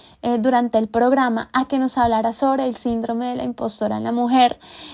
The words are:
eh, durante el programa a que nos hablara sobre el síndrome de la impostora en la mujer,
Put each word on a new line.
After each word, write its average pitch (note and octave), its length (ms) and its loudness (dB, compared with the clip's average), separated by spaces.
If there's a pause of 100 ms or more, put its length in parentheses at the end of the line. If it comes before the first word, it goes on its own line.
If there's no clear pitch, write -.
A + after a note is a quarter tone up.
(220)
eh, A#3+ 160 0
durante A#3+ 400 2
el A3 100 0
programa A#3+ 640 2
a B3+ 140 0
que C#4 120 -2
nos C4 180 -2
hablara A3+ 360 2
sobre C4+ 340 0
el A#3 80 -4
síndrome A#3 540 -4
de B3 60 -6
la - 80 -8
impostora A3+ 540 -4
en A3 60 -6
la A3+ 80 -4
mujer, A#3+ 480 2 (340)